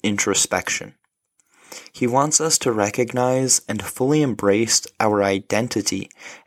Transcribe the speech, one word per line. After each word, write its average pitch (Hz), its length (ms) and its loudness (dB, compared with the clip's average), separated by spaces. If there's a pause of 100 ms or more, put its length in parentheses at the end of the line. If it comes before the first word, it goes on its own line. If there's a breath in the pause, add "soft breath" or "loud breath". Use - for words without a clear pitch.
introspection. - 920 -2 (960 loud breath)
He - 160 -4
wants 139 320 2
us 156 200 0
to 131 120 0
recognize 123 960 0
and 107 160 -4
fully 143 380 0
embrace 110 640 2 (140)
our 107 220 2
identity 98 880 -2 (360 loud breath)